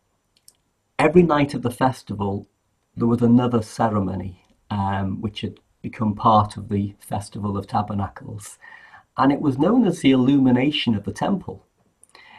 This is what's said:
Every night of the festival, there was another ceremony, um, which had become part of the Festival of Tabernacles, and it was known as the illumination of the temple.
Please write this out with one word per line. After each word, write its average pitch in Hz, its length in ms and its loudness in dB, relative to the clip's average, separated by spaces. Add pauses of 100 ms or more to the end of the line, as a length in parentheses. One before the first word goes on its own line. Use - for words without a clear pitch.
(960)
Every 156 260 6
night 147 300 2
of 123 80 -6
the 120 80 -2
festival, 101 800 -4 (480)
there 120 120 0
was 117 140 0
another 120 400 4
ceremony, 95 840 -4 (260)
um, 98 500 -4
which 107 200 -8
had 95 180 -10 (220)
become 107 340 -4
part 107 420 2
of 101 120 -12
the 101 300 -4
Festival 101 580 -8
of 95 100 -10
Tabernacles, 104 920 -8 (600)
and 135 140 4
it 139 100 0
was 135 180 0
known 214 260 4
as 175 140 0
the 135 120 4
illumination 131 840 2
of 98 80 -6
the 101 80 -8
temple. 165 540 -6 (720)